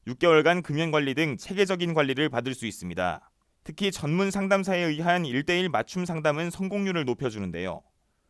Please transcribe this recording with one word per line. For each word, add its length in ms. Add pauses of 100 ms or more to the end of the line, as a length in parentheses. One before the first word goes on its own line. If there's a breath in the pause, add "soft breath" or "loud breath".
육 140
개월간 420
금연 300
관리 240
등 220
체계적인 580
관리를 340
받을 240
수 140
있습니다. 640 (320)
특히 280
전문 380
상담사에 540
의한 420
일대일 440
맞춤 360
상담은 460
성공률을 540
높여주는데요. 760 (480)